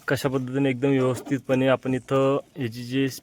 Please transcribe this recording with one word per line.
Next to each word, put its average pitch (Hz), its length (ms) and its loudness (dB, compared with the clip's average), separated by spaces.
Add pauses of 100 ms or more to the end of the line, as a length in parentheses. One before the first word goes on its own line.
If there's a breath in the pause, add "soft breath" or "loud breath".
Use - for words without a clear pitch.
कशा 139 200 0
पद्धतीने 131 420 0
एकदम 127 180 0
व्यवस्थितपणे 131 800 0
आपण 131 260 2
इथं 135 440 2 (200)
याची 120 260 -6
जी 131 220 -2 (160)